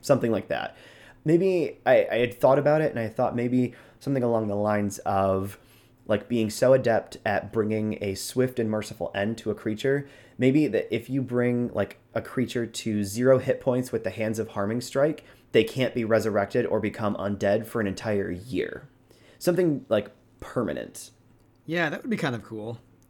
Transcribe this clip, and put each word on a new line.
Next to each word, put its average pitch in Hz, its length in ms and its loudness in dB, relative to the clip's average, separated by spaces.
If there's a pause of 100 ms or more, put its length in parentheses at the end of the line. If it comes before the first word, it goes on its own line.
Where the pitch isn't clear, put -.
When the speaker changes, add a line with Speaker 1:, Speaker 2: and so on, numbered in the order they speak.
Speaker 1:
something 123 280 2
like 107 200 -2
that. - 260 -4 (480)
Maybe 170 640 2
I, 117 260 6
I 104 60 0
had 123 160 0
thought 139 260 4
about 151 220 2
it, 151 100 0
and 120 80 -6
I 113 80 -2
thought 123 260 -2
maybe 123 420 0 (260)
something 135 220 -2
along 113 260 2
the 101 60 -2
lines 104 440 0
of, 98 580 0 (480)
like, 104 220 -2
being 113 220 0
so 127 240 4
adept 113 520 2
at 101 280 -2
bringing 107 480 0
a 98 120 -2
swift 127 460 -2
and 110 100 0
merciful 107 460 -4
end 107 220 -2
to - 140 -4
a 104 40 -4
creature, 135 500 -2 (320)
maybe 135 300 4
that 104 260 -2
if 117 160 -4
you 135 120 -2
bring, 123 520 0
like, - 240 -4 (160)
a - 80 -2
creature 120 440 -4
to 104 400 -4
zero 123 320 4
hit 127 240 -2
points 127 320 -2
with 113 100 -4
the 110 60 -4
Hands 110 280 -4
of 107 120 -4
Harming 107 320 -4
strike, 143 420 -2 (300)
they 113 100 8
can't 123 320 -2
be 120 80 0
resurrected 107 640 2
or 107 160 0
become 104 340 -2
undead 101 500 0
for 117 140 -6
an 104 80 0
entire 95 440 -2
year. 90 580 -6 (500)
Something, 175 480 0
like, 104 220 0 (300)
permanent. - 720 -8 (560)
Speaker 2:
Yeah, 160 220 -2
that 180 120 -6
would 262 80 -10
be 208 80 -2
kind 143 160 -4
of 110 80 -8
cool. 113 380 -12 (300)